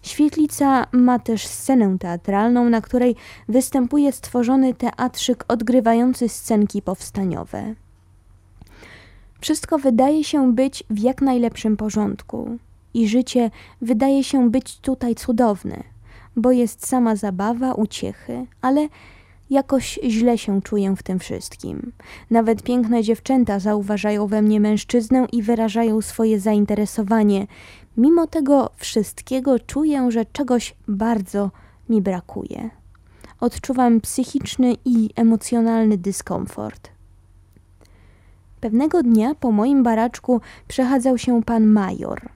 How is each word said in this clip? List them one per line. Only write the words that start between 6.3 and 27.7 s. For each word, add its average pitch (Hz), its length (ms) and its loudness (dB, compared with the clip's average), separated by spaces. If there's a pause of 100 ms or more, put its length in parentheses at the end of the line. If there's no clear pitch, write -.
powstaniowe. 190 920 -8 (1600)
Wszystko - 380 -2
wydaje 277 460 2
się 269 300 2
być 262 360 -2
w 214 100 -4
jak 254 220 0
najlepszym 233 560 0
porządku. 214 800 -6 (360)
I 226 140 2
życie 233 440 0 (300)
wydaje 262 420 0
się 254 260 2
być 262 300 -4
tutaj 254 360 -4
cudowne, 226 680 -2 (520)
bo 247 160 2
jest 240 360 0
sama 240 280 2
zabawa, 214 580 -4
uciechy, 226 720 -6 (160)
ale 285 260 0 (640)
jakoś 269 540 -2
źle 233 340 2
się 196 240 -2
czuję 196 340 -2
w - 80 -14
tym 185 160 -4
wszystkim. - 720 -12 (400)
Nawet 226 320 2
piękne 240 400 0
dziewczęta 220 560 0
zauważają 208 680 -2
we 214 140 0
mnie 214 180 4
mężczyznę 220 720 2
i 233 100 -2
wyrażają 220 600 0
swoje 220 380 0
zainteresowanie. 208 1080 0 (500)